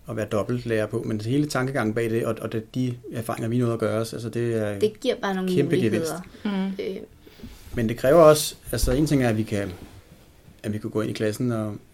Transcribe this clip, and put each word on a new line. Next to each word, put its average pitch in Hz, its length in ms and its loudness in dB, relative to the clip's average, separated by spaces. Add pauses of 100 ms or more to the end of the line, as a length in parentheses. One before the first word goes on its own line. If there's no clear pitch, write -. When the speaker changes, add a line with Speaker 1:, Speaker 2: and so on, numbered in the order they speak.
Speaker 1:
at 120 60 -8
være 110 100 -4
dobbeltlærer 113 600 -2
på, 113 200 -4
men 110 160 -4
hele 135 260 0
tankegangen 127 460 -2
bag 117 160 0
det, 113 160 0
og, 113 160 0
og 113 100 -6
det, 110 240 -6
de 127 220 -2 (160)
erfaringer, 113 360 -4
vi 120 80 0
nåede 120 160 2
at 113 60 -2
gøre 107 220 0
os, 113 120 -6
altså, 117 160 -8
det 117 260 -2
er 104 240 -2
Speaker 2:
Det 214 200 0
giver 247 220 0
bare 196 140 -2
nogle 185 200 0
Speaker 1:
kæmpe - 200 2
Speaker 2:
muligheder. 160 460 0 (220)
Speaker 1:
gevinst. 190 360 -2
Speaker 3:
Mm. 190 60 -6
Speaker 2:
Øh. 190 120 -6 (760)
Speaker 1:
Men 113 140 0
det 120 80 -4
kræver 147 240 6
også, 151 340 8 (160)
altså, 123 200 2
en 147 160 2
ting 139 160 4
er, 120 60 4
at 110 80 2
vi 110 60 2
kan, 98 280 -4 (920)
at 107 100 -2
vi 107 40 -4
kan 107 120 -8
gå 107 120 -2
ind 113 80 -2
i 113 40 -4
klassen 110 380 0
og 110 240 -2 (180)